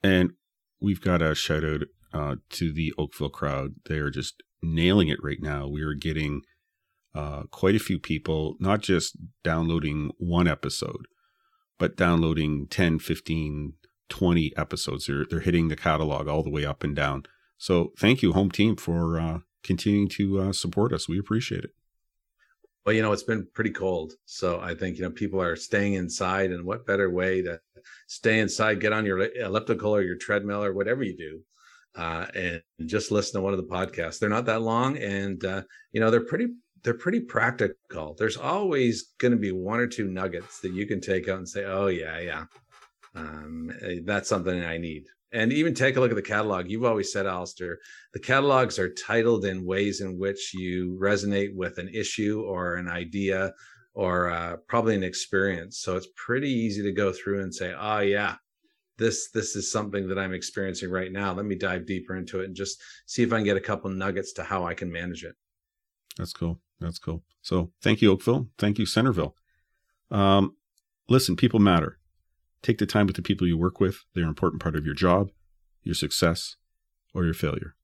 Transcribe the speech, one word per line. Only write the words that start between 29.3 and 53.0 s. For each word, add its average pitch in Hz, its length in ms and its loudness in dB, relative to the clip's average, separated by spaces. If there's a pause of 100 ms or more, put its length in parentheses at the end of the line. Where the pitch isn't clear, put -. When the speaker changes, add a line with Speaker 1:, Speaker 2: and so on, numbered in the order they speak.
Speaker 2:
elliptical 107 580 0
or 104 80 4
your 90 140 -2
treadmill 101 480 -2
or 98 80 0
whatever 107 300 0
you 92 140 -4
do, 80 240 -12 (600)
uh, 82 340 -4
and 87 280 -4 (240)
just 104 240 -2
listen 104 280 0
to 95 60 0
one 98 80 2
of 95 60 0
the 92 140 -6
podcasts. 90 460 -4
They're 107 100 0
not 113 180 2
that 113 160 2
long, 120 340 2
and, 98 480 -4
uh, 95 180 -2 (300)
you 110 80 0
know, 113 100 6
they're 117 140 4
pretty, 214 220 -2 (360)
they're 120 120 0
pretty 196 260 -2
practical. 110 960 -2
There's 107 200 -2
always 139 800 0
gonna 120 180 4
be 101 160 0
one 92 260 -2
or 120 80 2
two 117 220 -4
nuggets 92 520 -6
that 92 120 -6
you 98 140 -4
can 104 140 -2
take 95 280 -2
out 95 100 -2
and 87 100 -12
say, 101 180 -8
"Oh, 98 220 0
yeah, 80 300 -4
yeah. 82 260 -8 (720)
Um, 78 560 -12 (120)
eh, 90 220 -6
that's 101 260 -2
something 90 340 0
I 82 140 -4
need." 80 260 -8 (280)
And 113 200 2
even 151 220 2
take 135 220 2
a 127 40 4
look 123 100 4
at 113 60 0
the 98 60 -2
catalog. 104 460 -2
You've 113 160 -4
always 110 280 0
said, 98 120 -2
Alistair, 90 540 -6 (340)
the 104 60 -8
catalogs 131 600 4
are 90 120 0
titled 113 520 2
in 92 200 -2
ways 98 360 0
in 92 180 -6
which 98 360 -4
you 92 460 -4
resonate 101 540 0
with 90 240 -6
an 90 100 -8
issue 107 520 -2
or 90 340 -4
an 87 140 -6
idea 95 640 -2 (420)